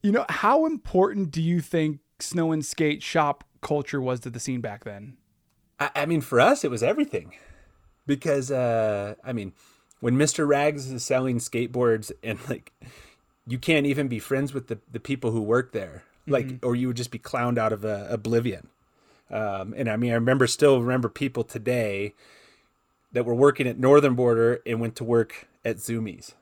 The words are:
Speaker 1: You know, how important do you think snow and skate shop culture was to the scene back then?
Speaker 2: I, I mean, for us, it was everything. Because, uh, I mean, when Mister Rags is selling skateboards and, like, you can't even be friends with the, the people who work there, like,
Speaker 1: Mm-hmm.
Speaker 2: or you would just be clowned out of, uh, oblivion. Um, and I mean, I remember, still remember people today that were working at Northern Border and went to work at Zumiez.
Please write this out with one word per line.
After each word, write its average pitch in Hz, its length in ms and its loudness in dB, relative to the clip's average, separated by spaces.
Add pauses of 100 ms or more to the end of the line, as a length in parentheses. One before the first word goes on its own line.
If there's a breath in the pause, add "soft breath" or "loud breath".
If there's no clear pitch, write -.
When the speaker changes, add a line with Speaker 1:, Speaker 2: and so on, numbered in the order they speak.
Speaker 1:
You 202 100 2
know, 240 180 2
how 262 360 2
important 196 640 0
do 165 100 -4
you 170 200 2
think 156 380 -2 (200)
snow 165 320 -2
and 156 120 -2
skate 151 380 -2
shop 151 420 -2 (180)
culture 143 380 -4
was 127 220 -4
to 127 80 -10
the 117 100 -12
scene 127 220 -6
back 110 220 -10
then? 104 340 -16 (640)
Speaker 2:
I, 143 160 0
I 147 100 0
mean, 160 160 0
for 123 180 2
us, 233 240 6
it 147 60 -2
was 113 140 -2
everything. 156 500 -2 (720 soft breath)
Because, 139 460 -2
uh, 110 720 0
I 131 100 -8
mean, 101 200 -8 (480 soft breath)
when 120 140 2
Mister 147 300 2
Rags 143 460 2
is 123 120 -8
selling 127 360 0
skateboards 117 720 0 (100)
and, 107 160 -6 (100)
like, - 240 -8 (760 loud breath)
you 123 100 -6
can't 143 300 0
even 143 200 0
be 117 120 -4
friends 135 340 -4
with 127 140 -8
the, 107 100 -6 (140)
the 113 80 -10
people 135 320 -4
who 113 100 -2
work 120 300 0
there, 92 320 -10 (240)
like, 139 200 0
Speaker 1:
Mm-hmm. 127 200 -10
Speaker 2:
or 123 80 2
you 127 120 -2
would 123 100 -4
just 120 140 -8
be 117 80 -12
clowned 123 380 -2
out 110 160 0
of, 104 100 -6
uh, 104 260 -4
oblivion. 113 580 -2 (640 soft breath)
Um, 101 440 -4
and 120 140 -2
I 107 80 -2
mean, 120 140 0
I 117 40 2
remember, 127 300 4
still 135 360 4
remember 123 280 0
people 139 340 -4
today 104 680 -2 (1000 soft breath)
that 120 140 0
were 120 80 0
working 135 320 4
at 120 140 -4
Northern 139 340 8
Border 120 540 2
and 117 120 -2
went 117 180 -4
to 120 60 -8
work 117 440 2 (160)
at 113 140 -2
Zumiez. 113 640 -8